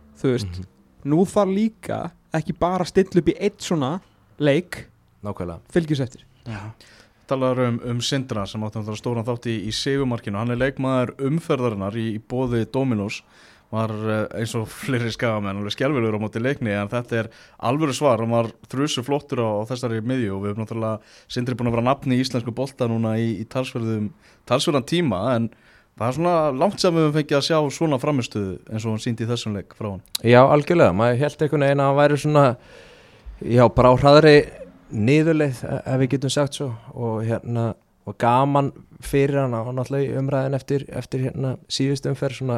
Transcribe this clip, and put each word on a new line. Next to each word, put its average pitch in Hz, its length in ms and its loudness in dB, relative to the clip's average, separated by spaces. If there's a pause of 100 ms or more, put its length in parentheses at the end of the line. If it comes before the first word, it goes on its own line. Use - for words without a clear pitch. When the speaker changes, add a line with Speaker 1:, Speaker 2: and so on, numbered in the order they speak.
(200)
Speaker 1:
þú 135 140 0
veist, 104 260 -4
Speaker 2:
Mhm. 90 60 -10 (400)
Speaker 1:
nú 151 200 2
þarf 190 280 0
líka 208 580 -4 (220)
ekki 160 240 -4
bara 180 260 0
að 170 40 -4
stilla 190 320 2
upp 160 100 2
í - 100 0
einn 202 200 -2
svona 156 420 -2 (380)
leik, 147 460 0 (380)
Speaker 2:
Nákvæmlega. 90 360 -8 (120)
Speaker 1:
fylgjus 156 300 0
eftir. - 220 -8 (220)
Speaker 3:
Já. 110 280 -12 (540)
Talar 131 320 0
um, 120 260 0
um 120 160 -4
Sindra 127 460 -4
sem 110 140 -10
átti 107 180 -8
náttúrulega 107 200 -8
stóran 117 260 -4
þátt 120 220 -6
í, 110 200 -4
í 113 40 -6
sigurmarkinu. 127 640 -2
Hann 117 140 -2
er 120 80 -2
leikmaður 131 600 -2
umferðarinnar 127 760 -2
í, 113 220 -4
í - 20 -8
boði 123 500 -2
Dominos. 117 520 -2 (500)
Var, 110 180 -2
eh, 107 520 -4
eins 113 140 -4
og 113 120 -4
fleiri 117 420 -4
Skagamenn 107 480 -4
alveg 101 160 -6
skelfilegur 131 400 0
á 104 80 -4
móti 107 200 -6
Leikni, 127 280 -2
en 101 200 -2
þetta 120 240 -4 (100)
er 107 60 -8 (340)
alvöru 139 300 0
svar. 127 260 2
Hann 113 100 -2
var 117 220 0 (180)
þrusu 139 340 -2
flottur 139 360 -4
á, 113 100 0
á 104 160 -2
þessari 117 380 -4
miðju 117 320 -2
og 98 80 -6
við 104 100 -4
höfum 110 140 -6
náttúrulega, 110 320 -4 (280)
Sindri 123 280 -4
búinn 120 160 -2
að 113 80 0
vera 120 160 0
nafn 135 160 -4
í 123 100 2
íslensku 123 320 -4
bolta 127 340 -4
núna 113 300 0
í, 113 240 -2
í 113 60 -8
talsverðum, 113 640 -4 (340)
talsverðan 135 400 0
tíma, 127 500 0
en 113 140 0 (480)
það 110 100 -2
er 127 120 -2
svona 175 160 2 (240)
langt 196 200 0
sem 185 140 4
við 160 140 4
höfum 147 160 0
fengið 147 140 0
að 135 100 0
sjá 151 240 2
svona 147 280 0
frammistöðu 113 600 -2 (100)
eins 110 160 -6
og 113 60 -2
hann 107 80 -4
sýndi 117 260 -4
í 113 60 -4
þessum 110 240 -4
leik - 180 -10
frá 107 180 -8
hann. 95 100 -10 (200)
Speaker 2:
Já, 120 240 8
algjörlega. 147 480 4
Maður 120 300 2
hélt 143 180 -4
einhvern 147 240 2
veginn 139 160 2
að 139 60 2
hann 139 100 2
væri 147 220 4
svona, 143 380 4 (840)
já, 120 320 6
bara 123 160 8
á 127 80 8
hraðri 147 400 10 (560)
niðurleið, 147 720 2
e-, - 240 -4
ef 131 100 0
við 131 140 2
getum 135 160 -2
sagt 139 240 0
svo. 143 160 -6 (240)
Og 113 320 -4
hérna, 113 460 -2 (340)
og 104 140 -10
gaman 135 520 4 (300)
fyrir 139 400 0
hann, 127 140 -2
hann 113 100 -4
var 123 80 -8
náttúrulega 139 380 -4
í 127 80 -4
umræðin 135 380 -2
eftir, 139 320 -4
eftir 127 340 -6
hérna 131 300 -4 (180)
síðustu 139 400 -2
umferð, 135 300 -4
svona 127 160 -2